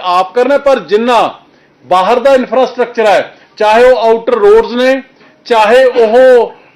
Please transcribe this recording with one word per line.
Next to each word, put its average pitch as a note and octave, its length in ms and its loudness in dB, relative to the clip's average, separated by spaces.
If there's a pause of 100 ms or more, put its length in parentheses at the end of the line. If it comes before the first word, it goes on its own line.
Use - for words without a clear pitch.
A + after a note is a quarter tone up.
ਆਪ F#3 320 -4
ਕਰਨਾ। B3+ 240 0
ਪਰ C4+ 200 0
ਜਿੰਨਾ G#3 600 -2 (460)
ਬਾਹਰ F#3 320 0
ਦਾ C4+ 160 2
ਇਨਫਰਾਸਟ੍ਰਕਚਰ A#3+ 720 -2
ਹੈ, E3+ 280 -2 (220)
ਚਾਹੇ G#3+ 280 2
ਉਹ B3+ 120 4
ਆਊਟਰ A3+ 360 -2
ਰੋਡਸ A3 400 2
ਨੇ, B3+ 300 -4 (420)
ਚਾਹੇ A#3 400 2
ਉਹ, B3 680 2 (240)